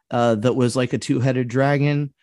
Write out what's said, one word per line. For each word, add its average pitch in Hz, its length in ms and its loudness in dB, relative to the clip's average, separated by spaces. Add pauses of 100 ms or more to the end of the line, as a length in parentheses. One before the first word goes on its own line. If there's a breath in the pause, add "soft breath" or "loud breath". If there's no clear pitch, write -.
(100)
uh, 120 260 2
that 113 180 0
was, 123 220 0
like, 127 160 -2
a 139 60 0
two-headed 127 500 -2
dragon. 143 640 0 (100)